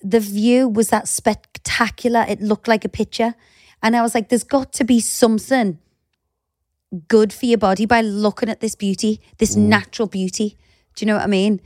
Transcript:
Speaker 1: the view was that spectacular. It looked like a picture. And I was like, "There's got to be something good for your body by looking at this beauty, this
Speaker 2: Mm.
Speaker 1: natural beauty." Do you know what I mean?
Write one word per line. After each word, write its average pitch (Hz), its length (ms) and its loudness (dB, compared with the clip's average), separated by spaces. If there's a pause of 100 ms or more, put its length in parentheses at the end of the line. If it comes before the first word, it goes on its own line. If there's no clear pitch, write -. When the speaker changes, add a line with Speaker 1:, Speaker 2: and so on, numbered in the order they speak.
Speaker 1:
the 208 160 2
view 220 480 2
was 220 220 0
that - 180 0
spectacular. - 1200 -2
It 208 140 -4
looked 208 260 -2
like 220 160 2
a 196 60 -6
picture. 226 460 -2 (480)
And 226 120 2
I 240 60 2
was 233 140 0
like, 226 140 -2
"There's 240 140 2
got 269 300 -2
to - 100 -2
be 233 160 4
something 220 800 0 (1300)
good 220 240 2
for - 140 -6
your 233 120 2
body 196 280 0
by 233 160 2
looking 208 480 -2
at - 100 -8
this 220 160 -6
beauty, 208 460 -2 (160)
this - 180 -2
Speaker 2:
Mm. 208 120 4
Speaker 1:
natural 208 400 0
beauty." 190 500 -4 (380)
Do 208 100 -6
you - 20 0
know 214 80 2
what - 80 -2
I - 40 -2
mean? 202 380 2